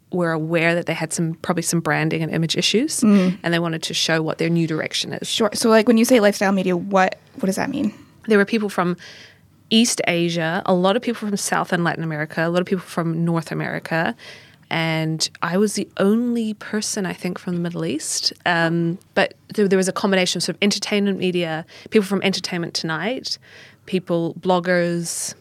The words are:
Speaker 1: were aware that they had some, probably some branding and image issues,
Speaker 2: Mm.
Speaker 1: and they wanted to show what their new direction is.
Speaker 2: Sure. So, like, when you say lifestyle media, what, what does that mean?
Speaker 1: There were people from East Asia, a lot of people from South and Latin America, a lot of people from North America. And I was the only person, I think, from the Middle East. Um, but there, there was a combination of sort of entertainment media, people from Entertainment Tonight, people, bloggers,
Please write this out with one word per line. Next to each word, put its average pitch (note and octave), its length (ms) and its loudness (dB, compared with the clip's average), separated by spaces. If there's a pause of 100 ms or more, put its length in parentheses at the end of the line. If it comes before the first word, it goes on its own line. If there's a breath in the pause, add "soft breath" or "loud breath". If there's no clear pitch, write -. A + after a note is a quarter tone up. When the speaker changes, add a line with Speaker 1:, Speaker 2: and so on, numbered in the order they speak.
(120)
Speaker 1:
were F3 200 0
aware E3 440 0
that E3+ 100 -2
they D#3+ 80 -2
had D#3+ 180 -6
some, E3 240 -2
probably F3 280 -4
some E3+ 160 0
branding D#3 420 0
and D#3 100 -4
image E3 260 -2
issues, A3+ 420 0
Speaker 2:
Mm. G3 420 4
Speaker 1:
and E3+ 120 -2
they E3+ 40 2
wanted E3 260 -2
to - 120 -6
show D#3+ 260 2
what D#3+ 160 -2
their E3 120 0
new E3+ 180 2
direction - 460 -4
is. - 140 -8
Speaker 2:
Sure. - 260 0
So, - 160 2
like, A3 180 6
when A#3 100 6
you A3+ 80 4
say B3 140 6
lifestyle G3+ 320 4
media, F#3 240 0
what, F#3+ 420 0 (180)
what B3+ 100 -4
does F#3+ 100 0
that - 140 -2
mean? - 220 -2 (360 loud breath)
Speaker 1:
There G#3+ 100 4
were G3+ 80 4
people G#3+ 240 -2
from F3 260 0 (760 loud breath)
East A#3 340 4
Asia, E3+ 640 0
a F#3+ 80 4
lot F#3+ 220 4
of B3 40 -4
people A3 260 -4
from G3+ 100 -2
South E3 340 -2
and F3 120 2
Latin E3 200 -2
America, D#3+ 420 -4
a E3+ 40 0
lot F3 100 0
of F3+ 80 0
people F#3 160 -2
from E3 420 -2
North E3 260 -2
America. E3 640 -4 (560 loud breath)
And D#3+ 560 -2 (140)
I E3+ 160 0
was G#3 160 2
the - 240 -4
only A3+ 560 2
person, G#3 540 -6
I E3+ 60 -6
think, F3+ 260 -6
from F3+ 160 -6
the F3 40 -2
Middle E3+ 260 -4
East. - 460 -4 (140)
Um, E3+ 540 2 (160)
but - 180 2 (220)
there, G#3 120 4
there F#3+ 100 4
was F#3 100 2
a F#3 40 0
combination F#3 460 0
of E3+ 60 -4
sort F3+ 140 -4
of - 40 -20
entertainment G3+ 560 0
media, E3+ 480 -2 (240 loud breath)
people G#3+ 160 4
from G3 160 0
Entertainment F#3 540 -2
Tonight, E3+ 640 -4 (480 loud breath)
people, E3+ 520 -2
bloggers, F3 1000 0